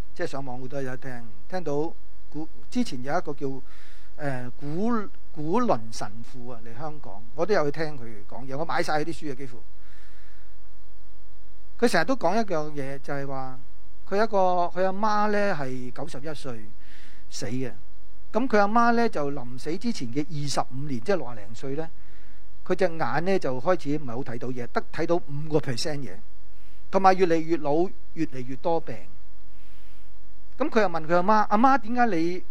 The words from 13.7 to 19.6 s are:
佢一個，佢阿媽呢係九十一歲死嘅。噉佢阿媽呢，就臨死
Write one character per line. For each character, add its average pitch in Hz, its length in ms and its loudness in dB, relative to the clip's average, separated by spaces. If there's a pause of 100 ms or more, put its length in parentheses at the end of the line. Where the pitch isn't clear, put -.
佢 196 80 0
一 220 120 2
個， 214 80 0 (360)
佢 180 120 0
阿 190 80 0
媽 208 380 0
呢 202 280 0
係 127 340 0
九 135 140 0
十 139 120 0
一 151 160 -2
歲 117 300 0 (640)
死 - 160 0
嘅。 123 260 0 (600)
噉 247 160 2
佢 214 100 4
阿 202 100 4
媽 233 240 2
呢， 233 160 2
就 147 220 0
臨 127 280 0
死 156 180 0